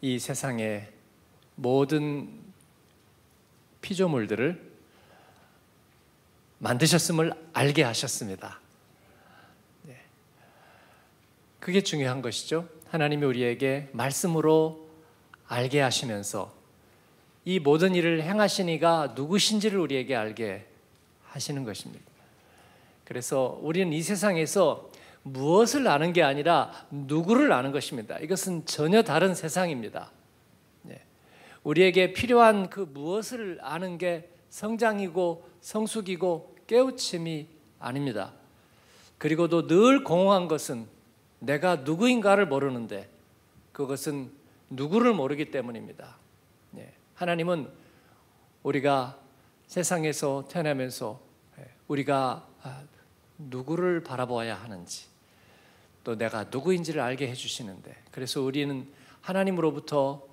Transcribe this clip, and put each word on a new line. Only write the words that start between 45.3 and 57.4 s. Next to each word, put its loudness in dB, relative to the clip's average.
때문입니다. -10
네. -20
하나님은 -2
우리가 0
세상에서 -2
태어나면서, -4
예, -20
우리가, -2
아, -16
누구를 -4
바라보아야 -4
하는지 -14
또 -6
내가 -4
누구인지를 -2
알게 -4
해주시는데, -12